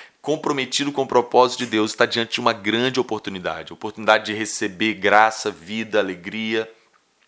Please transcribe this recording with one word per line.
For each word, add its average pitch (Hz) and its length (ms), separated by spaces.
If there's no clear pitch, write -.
comprometido 143 680
com 139 100
o 131 40
propósito 123 520
de 123 80
Deus 107 240
está - 160
diante 117 280
de 123 60
uma 120 120
grande 113 480
oportunidade. 90 720
Oportunidade 107 540
de 107 60
receber 104 600
graça, 104 560
vida, 104 480
alegria, 104 760